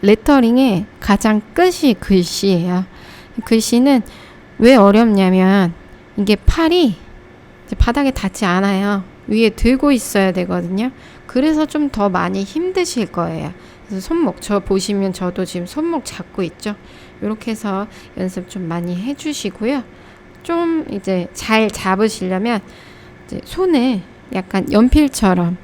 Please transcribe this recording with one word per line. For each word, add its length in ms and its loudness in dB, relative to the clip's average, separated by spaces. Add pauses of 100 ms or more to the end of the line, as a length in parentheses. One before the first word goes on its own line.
레터링의 840 2 (140)
가장 420 2 (120)
끝이 460 2
글씨예요. 840 0 (580)
글씨는 580 2 (580)
왜 160 8
어렵냐면 1000 4 (420)
이게 200 0
팔이 600 2 (720)
이제 120 -8
바닥에 340 2
닿지 340 -4
않아요. 580 0 (240)
위에 220 2
들고 420 2
있어야 400 0
되거든요. 600 -4 (340)
그래서 400 0
좀 240 -4
더 200 0
많이 340 -2
힘드실 680 -4
거예요. 400 -6 (360)
그래서 200 -8
손목, 340 -2
저 180 -2
보시면 540 -2
저도 320 -6
지금 200 -8
손목 400 -6
잡고 380 -10
있죠. 320 -8 (480)
요렇게 280 -6
해서 360 -6 (300)
연습 320 -8
좀 180 -10
많이 280 -6
해주시고요. 880 -6 (600)
좀 480 -2
이제 420 -4
잘 360 0
잡으시려면 920 -2 (640)
이제 180 -12
손을 580 -2 (320)
약간 380 -4
연필처럼 920 2